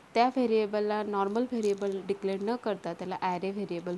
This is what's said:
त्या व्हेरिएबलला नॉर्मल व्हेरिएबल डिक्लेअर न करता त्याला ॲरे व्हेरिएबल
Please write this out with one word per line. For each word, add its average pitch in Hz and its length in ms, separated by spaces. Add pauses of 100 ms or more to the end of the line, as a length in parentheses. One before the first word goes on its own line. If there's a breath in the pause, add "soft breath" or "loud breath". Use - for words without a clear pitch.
(140)
त्या 240 140
व्हेरिएबलला 214 760
नॉर्मल 202 400
व्हेरिएबल 202 640
डिक्लेअर 196 340
न 226 140
करता 190 380
त्याला 180 280
ॲरे 185 300
व्हेरिएबल 180 460